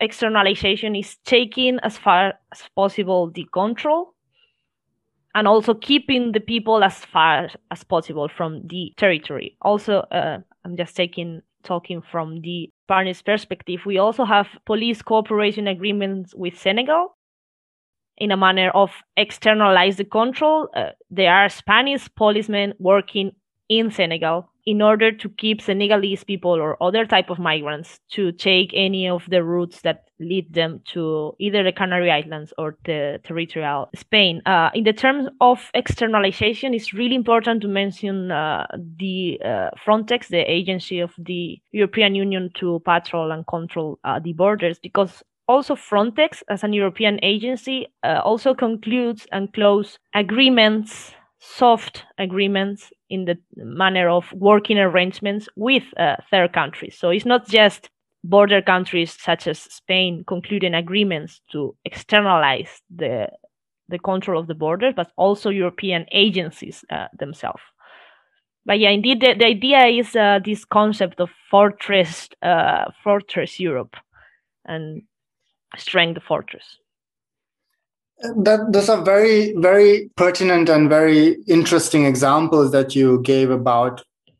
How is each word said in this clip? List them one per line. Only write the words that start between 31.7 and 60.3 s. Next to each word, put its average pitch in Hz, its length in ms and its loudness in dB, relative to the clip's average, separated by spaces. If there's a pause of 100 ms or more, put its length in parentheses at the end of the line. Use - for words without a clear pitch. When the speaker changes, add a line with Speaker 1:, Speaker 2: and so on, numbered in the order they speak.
Speaker 1:
Canary 180 380 -2
Islands 156 480 -4
or 156 280 -10
the 147 380 -6
territorial 156 720 -8
Spain. 190 500 0
Uh, 170 280 2
in 226 100 -2
the 214 100 2
terms 269 340 -2 (120)
of 247 360 2
externalization, 220 960 -2
it's 226 200 -6
really 240 220 -2
important 233 460 0
to 208 60 -6
mention, 196 640 -4
uh, 151 340 -4 (320)
the, 185 480 -6
uh, 98 240 -4 (160)
Frontex, 214 440 0
the 170 200 0
agency 180 500 -4
of 170 200 -6
the 175 420 -10 (100)
European 202 440 0
Union 196 400 -4
to 175 300 -4
patrol 170 460 -2
and 160 140 -10
control, 165 580 -8
uh, 135 160 -4
the 165 140 -8
borders, 175 460 0
because - 420 -4 (260)
also 269 280 2
Frontex, 233 760 -2
as 202 140 -6
an 208 100 -4
European 208 480 0
agency, 240 640 -4 (160)
uh, 156 200 0
also 240 320 0
concludes 233 760 -4
and 196 220 -6
close 202 460 0 (160)
agreements 214 960 2 (320)
soft - 580 0 (140)
agreements 196 760 -4 (180)
in 190 160 -6
the 175 120 -2 (180)
manner 180 540 0
of 175 240 0
working 208 460 4
arrangements 190 760 0
with, 247 280 0 (140)
uh, 147 180 0 (160)
third 180 220 2
countries. - 440 -6
So 180 120 -2
it's 202 160 -2
not 240 220 0
just 208 420 2 (340)
border 196 380 4
countries 180 600 -2
such 170 260 -2
as 160 120 -6
Spain 185 640 -4
concluding 180 480 -4